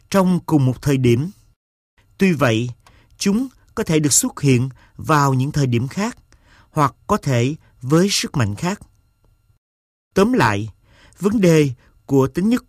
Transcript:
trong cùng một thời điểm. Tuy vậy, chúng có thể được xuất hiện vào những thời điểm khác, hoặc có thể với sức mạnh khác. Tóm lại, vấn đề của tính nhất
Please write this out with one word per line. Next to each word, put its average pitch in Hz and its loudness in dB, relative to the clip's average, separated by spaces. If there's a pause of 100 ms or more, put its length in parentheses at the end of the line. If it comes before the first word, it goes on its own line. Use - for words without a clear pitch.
trong 185 2
cùng 147 2
một 127 -2
thời 143 0
điểm. 127 0 (840)
Tuy 190 2
vậy, 123 0 (480)
chúng 220 -2 (280)
có 226 -4
thể 156 0
được 147 0
xuất - -2
hiện 131 2 (280)
vào 143 0
những 131 -2
thời 143 -2
điểm 120 -2
khác, 208 -6 (540)
hoặc 143 -2 (120)
có 208 0
thể 135 -2 (260)
với 160 2
sức - -4
mạnh 104 -2
khác. 180 -6 (1300)
Tóm 220 2
lại, 113 0 (500)
vấn 208 0
đề 156 4 (360)
của 135 2
tính 180 -2
nhất 240 0